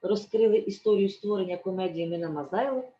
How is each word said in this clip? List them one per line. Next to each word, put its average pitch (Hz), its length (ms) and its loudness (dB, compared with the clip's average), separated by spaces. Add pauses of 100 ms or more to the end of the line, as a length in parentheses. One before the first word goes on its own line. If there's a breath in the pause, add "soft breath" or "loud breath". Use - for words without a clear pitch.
Розкрили 214 560 2
історію 196 520 2
створення 190 480 -4
комедії 180 500 -4
Мина 170 220 -4
Мазайло 220 540 -2 (160)